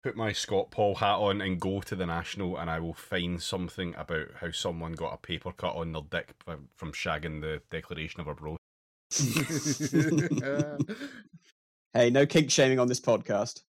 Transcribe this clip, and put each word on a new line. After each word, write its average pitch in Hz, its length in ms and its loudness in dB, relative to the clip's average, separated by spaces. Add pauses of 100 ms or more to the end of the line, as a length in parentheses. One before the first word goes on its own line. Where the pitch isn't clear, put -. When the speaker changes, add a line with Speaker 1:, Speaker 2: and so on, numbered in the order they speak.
Speaker 1:
put 123 120 -4
my 110 160 0
Scott - 380 0
Paul 104 260 2
hat 101 200 4
on 101 240 2
and 92 200 0
go 95 200 0
to 104 160 -6
the 92 100 -2
National, 87 520 -4
and 82 120 -4
I 80 100 0
will 82 140 -6
find 87 480 -2
something 90 540 -4
about 80 320 -4 (120)
how 85 100 -6
someone 82 420 -4
got 82 220 -6
a - 40 -14
paper 87 340 -6
cut - 240 -4
on 82 160 -4
their 78 180 -6
dick - 240 -6 (120)
f-, 80 120 -10 (180)
from 78 160 -10
shagging 78 480 -4
the 78 300 -6
Declaration 78 500 -8
of 76 80 -8
Abruzzo. 78 280 -8 (560)
Speaker 2:
<laughs> 147 1800 0 (1000)
Speaker 3:
Hey, 120 140 6
no 135 160 8
kink 147 260 4
shaming 131 280 6
on 123 100 6
this 123 120 0
podcast. 107 680 0